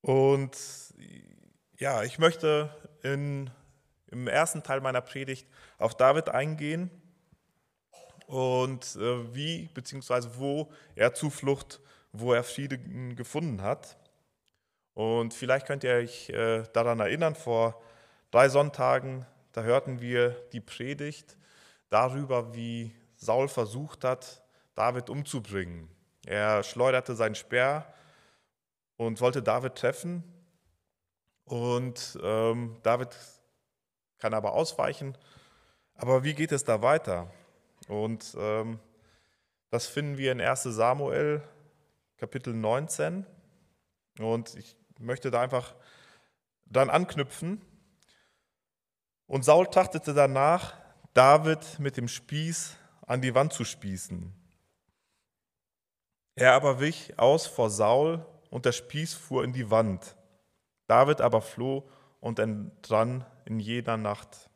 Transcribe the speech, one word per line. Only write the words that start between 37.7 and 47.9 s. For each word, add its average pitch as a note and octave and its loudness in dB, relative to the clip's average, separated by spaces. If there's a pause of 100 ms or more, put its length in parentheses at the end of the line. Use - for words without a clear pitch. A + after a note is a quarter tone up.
Und, A2 -6
ähm, A2 -4 (920)
das A#2 -4
finden C#3+ -6
wir C3+ 0
in B2 -2
erster B2+ -2
Samuel, C#3 0 (760)
Kapitel A#2+ -8
neunzehn. D3 -2 (960)
Und A2+ -4
ich - -20 (240)
möchte B2 -6
da A#2+ 2
einfach B2+ -4 (920)
dran B2+ 2
anknüpfen. E3+ -2 (1700)